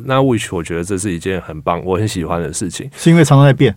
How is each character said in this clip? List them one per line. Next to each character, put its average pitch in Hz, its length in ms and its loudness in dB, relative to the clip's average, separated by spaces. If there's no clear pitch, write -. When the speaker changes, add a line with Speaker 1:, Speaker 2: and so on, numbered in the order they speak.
Speaker 1:
那 131 160 0
which 127 340 0
我 87 80 -4
觉 82 140 -6
得 85 80 -4
这 98 120 -6
是 95 160 -4
一 85 60 -6
件 92 220 -4
很 78 220 -14
棒， 85 220 -2
我 92 120 0
很 107 100 0
喜 92 180 -4
欢 85 160 -4
的 76 120 -6
事 90 180 -6
情。 - 260 -12
Speaker 2:
是 - 140 2
因 170 60 6
为 170 80 6
常 139 140 4
常 139 60 8
在 143 80 6
变？ 131 240 2